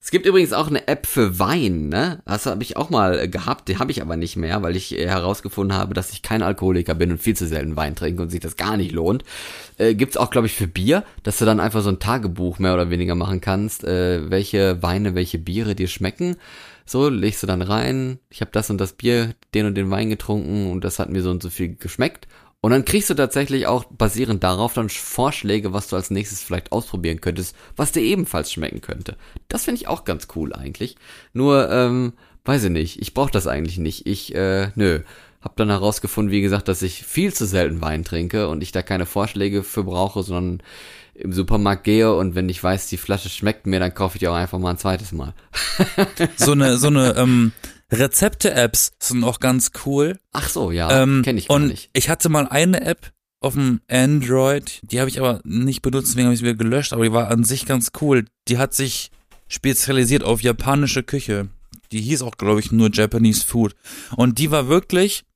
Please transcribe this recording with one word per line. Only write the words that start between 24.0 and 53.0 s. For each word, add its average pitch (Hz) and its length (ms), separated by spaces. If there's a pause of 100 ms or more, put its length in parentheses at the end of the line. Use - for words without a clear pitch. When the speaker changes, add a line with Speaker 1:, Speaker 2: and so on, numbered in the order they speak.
Speaker 1:
darauf 92 320
dann 110 140
Vorschläge, 107 840
was 101 140
du - 80
als 92 160
nächstes 98 320
vielleicht - 300
ausprobieren 85 480
könntest, 90 340 (220)
was 147 160
dir 165 100
ebenfalls 113 480
schmecken - 300
könnte. - 360 (300)
Das - 200
find 247 120
ich - 80
auch - 180
ganz - 300
cool 78 180
eigentlich. - 440 (360)
Nur, 135 380
ähm, 123 440 (300)
weiß 131 200
ich 95 60
nicht, 82 300
ich - 140
brauch 135 160
das 92 160
eigentlich 80 320
nicht. 78 300
Ich, - 260
äh, 95 400
nö. 90 280 (380)
Hab - 140
dann 107 160
herausgefunden, 104 600
wie 101 80
gesagt, 98 260
dass 92 160
ich 90 220
viel 180 280
zu - 140
selten 85 340
Wein 78 220
trinke 90 460
und 76 120
ich 87 120
da 92 100
keine 92 240
Vorschläge 101 560
für 98 220
brauche, 92 400
sondern 90 360 (540)
im - 180
Supermarkt 98 520
gehe 110 280
und 90 220
wenn 92 140
ich 90 140
weiß, 92 260
die - 80
Flasche - 320
schmeckt - 400
mir, 95 100
dann 90 160
kaufe 95 220
ich - 40
die 92 60
auch 85 80
einfach 90 240
mal 92 120
ein 85 80
zweites 92 340
Mal. 73 200 (540)
<laughs> 180 500
Speaker 2:
So 143 160
eine, 135 240
so 131 120
eine, 131 280
ähm, 123 360 (380)
Rezepte-Apps 131 1120
sind 120 240
auch 120 160
ganz 127 300 (160)
cool. 143 320 (140)
Speaker 1:
Ach - 160
so, 110 220
ja, 85 320
Speaker 2:
Ähm, 135 220
Speaker 1:
kenn 123 140
ich 92 100
gar 147 80
Speaker 2:
und 147 120
Speaker 1:
nicht. - 260
Speaker 2:
ich 135 160
hatte 170 180
mal 151 180
eine 165 360
App - 300 (280)